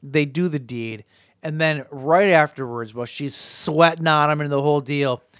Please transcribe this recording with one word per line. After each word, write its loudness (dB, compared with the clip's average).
They 0
do -2
the -4
deed. -10
And -6
then 0
right 2
afterwards, 0
while -6
she's -10
sweating 0
on 4
him 0
and -4
the 0
whole 2
deal, -2